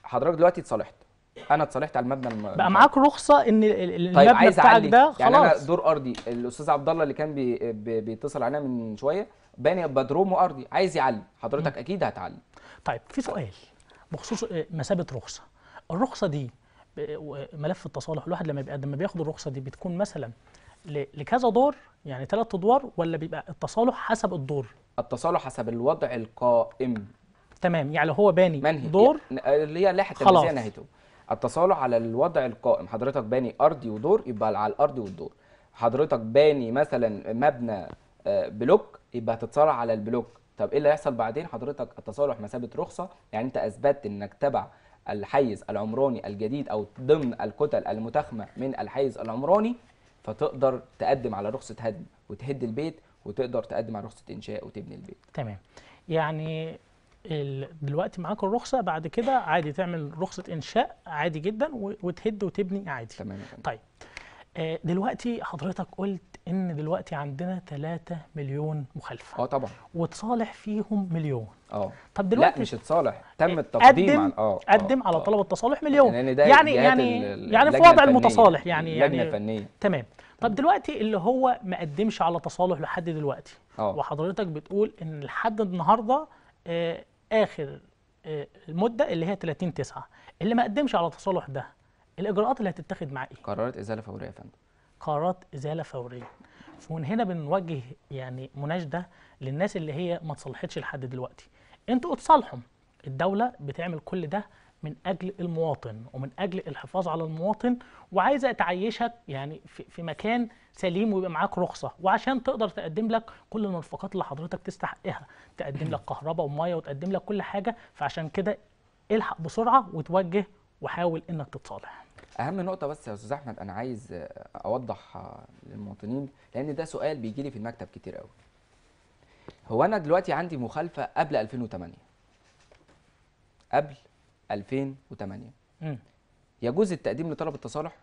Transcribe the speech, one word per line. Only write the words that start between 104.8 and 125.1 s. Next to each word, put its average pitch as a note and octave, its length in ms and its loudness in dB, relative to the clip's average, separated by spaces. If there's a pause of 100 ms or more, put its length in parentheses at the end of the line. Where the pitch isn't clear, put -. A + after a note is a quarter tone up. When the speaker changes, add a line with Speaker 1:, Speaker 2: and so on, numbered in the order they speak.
Speaker 2:
من D3+ 120 -10 (100)
أجل F#3 340 -4
المواطن D#3+ 640 -4 (120)
ومن C3 160 -8 (100)
أجل F#3 280 -4
الحفاظ F3 400 -6
على E3 160 -4
المواطن، G3 540 -2 (340)
وعايزة B3 400 2
تعيشك G#3+ 600 -2 (140)
يعني C#3+ 380 -10
في، - 240 -20
في - 140 -14
مكان A3 440 -2 (260)
سليم G3 400 0
ويبقى F#3 160 -2
معاك E3+ 280 -2
رخصة، E3 340 -4 (100)
وعشان A3+ 420 2
تقدر A3+ 260 -2
تقدم E3+ 380 -4
لك A3+ 160 0 (260)
كل A3 160 -4
المرفقات F#3 480 -8
اللي F#3 100 -4
حضرتك D#3 360 -8
تستحقها، - 640 -10 (320)
تقدم C#3+ 340 -8
لك D3 140 -4
Speaker 1:
<clears throat> - 40 -16
Speaker 2:
كهرباء D#3+ 360 -4
ومية D#3 300 -4
وتقدم D#3 360 -8
لك F#3+ 100 -2
كل G#3 200 -6
حاجة. G3+ 340 -6 (180)
فعشان D#3 360 -8
كده G3 280 -4 (540)
الحق G#3 300 -2
بسرعة A3+ 520 2
وتوجه F3 520 -2 (360)
وحاول E3 480 -4
إنك D#3 200 -8
تتصالح. - 540 -16 (360)
Speaker 1:
أهم E3+ 220 -4
نقطة F#3 260 -6
بس D3+ 200 -10
يا A2 60 -10
أستاذ A2 200 -10
أحمد، C#3+ 260 -10
أنا F#2+ 140 -12
عايز A2 500 -10 (420)
أوضح A2 580 -6 (400)